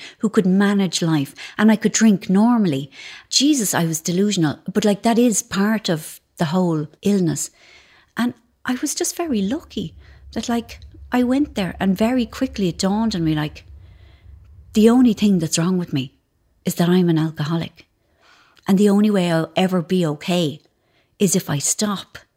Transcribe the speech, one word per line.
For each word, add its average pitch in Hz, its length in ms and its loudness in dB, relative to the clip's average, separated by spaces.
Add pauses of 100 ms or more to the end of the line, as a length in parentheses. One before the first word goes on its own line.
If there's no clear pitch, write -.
(200)
who 214 100 0
could 208 160 2
manage 196 560 2
life 156 320 -2 (240)
and 214 140 4
I 214 40 4
could 214 160 0
drink 220 380 2
normally. 190 640 2 (380)
Jesus, 269 440 0
I 165 120 2
was 160 140 -2
delusional. 180 600 0 (120)
But, 214 140 0
like, 202 160 2
that 226 160 2
is 240 240 2
part 202 480 -2
of 160 320 -4 (160)
the 170 80 0
whole 160 420 0 (140)
illness. 180 480 0 (680)
And 240 180 -4 (300)
I 254 120 -4
was 285 200 -6
just - 220 -6
very 294 240 -2
lucky 196 540 -6 (380)
that, 226 140 -8
like, 233 320 -6 (320)
I 247 120 2
went 269 320 -2
there 180 240 -4
and 190 180 0
very 240 280 0
quickly 226 440 -4
it - 80 -8
dawned 208 380 0
on 170 80 -2
me, 156 100 0
like, 151 320 -6 (1080)
the 220 160 6
only 247 240 4
thing 202 260 2
that's 160 180 -4
wrong 180 200 0
with 175 160 -6
me 135 200 -4 (500)
is - 120 -4
that 175 140 0
I'm 180 200 4
an 160 80 2
alcoholic. 156 680 -4 (800)
And 190 100 4
the 208 120 4
only 208 220 2
way 180 200 0
I'll 165 240 -2
ever 185 260 0
be 180 240 0
okay 156 560 -4 (580)
is 160 160 0
if - 140 -4
I 143 100 -2
stop. - 580 -6 (200)